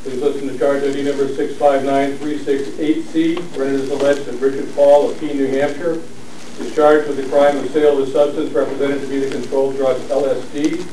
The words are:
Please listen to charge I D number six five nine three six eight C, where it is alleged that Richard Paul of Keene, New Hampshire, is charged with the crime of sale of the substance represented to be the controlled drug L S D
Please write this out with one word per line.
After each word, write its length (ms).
Please 160
listen 300
to 80
charge 260
I 80
D 120
number 300
six 220
five 300
nine 320
three 220
six 400
eight 260
C, 320
where 120
it 80
is 160
alleged 340
that 160
Richard 340
Paul 340
of 120
Keene, 160
New 100
Hampshire, 540
is 160
charged 320
with 100
the 120
crime 260
of 140
sale 280
of 100
the 40
substance 400
represented 480
to 80
be 120
the 120
controlled 460
drug 320
L 160
S 220
D 460